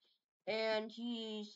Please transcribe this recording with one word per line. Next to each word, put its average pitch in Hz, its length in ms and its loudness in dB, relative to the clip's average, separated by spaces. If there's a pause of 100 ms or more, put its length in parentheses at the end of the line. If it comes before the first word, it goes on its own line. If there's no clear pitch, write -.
(520)
And 220 380 2
he 220 560 -2 (100)